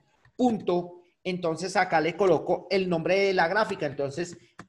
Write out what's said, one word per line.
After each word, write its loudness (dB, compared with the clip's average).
punto. 0
Entonces, -4
acá 4
le -2
coloco 2
el 0
nombre 0
de 2
la 4
gráfica. -2
Entonces, -6